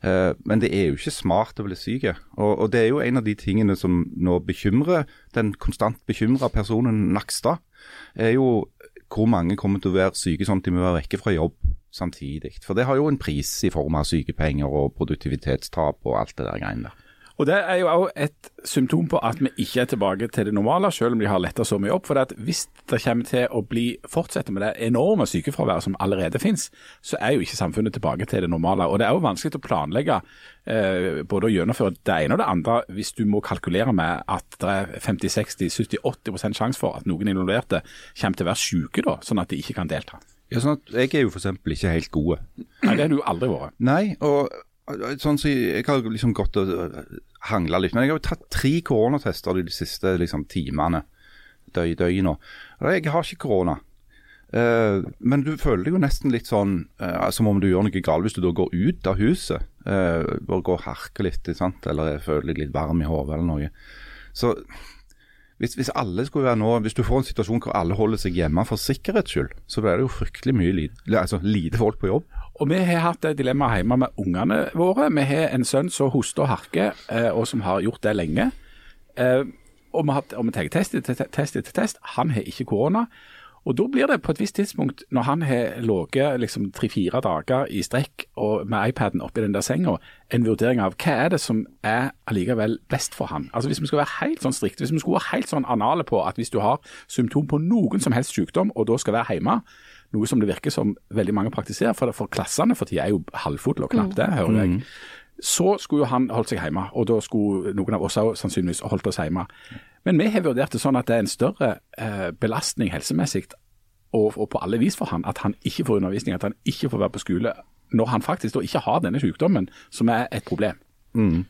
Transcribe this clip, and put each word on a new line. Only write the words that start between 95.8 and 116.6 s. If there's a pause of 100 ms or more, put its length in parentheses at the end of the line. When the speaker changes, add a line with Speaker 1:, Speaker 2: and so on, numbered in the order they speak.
Speaker 2:
på
at
hvis
du
har (320)
symptom
på
noen
som
helst
sykdom,
og
da
skal
være
hjemme, (560)
noe
som
det
virker
som (180)
veldig
mange
praktiserer,
for,
for
klassene
for
tiden
er
jo (220)
halvfulle
og
knapt
det,
hører
jeg.
Speaker 1:
Mm. (580)
Speaker 2:
Så
skulle
jo
han
holdt
seg
hjemme,
og
da
skulle
noen
av
oss
også
sannsynligvis
holdt
oss
hjemme. (600)
Men
vi
har
vurdert
det
sånn
at
det
er
en
større, (300)
eh,
belastning
helsemessig (680)
og,
og
på
alle
vis
for
han,
at
han
ikke
får
undervisning,
at
han (100)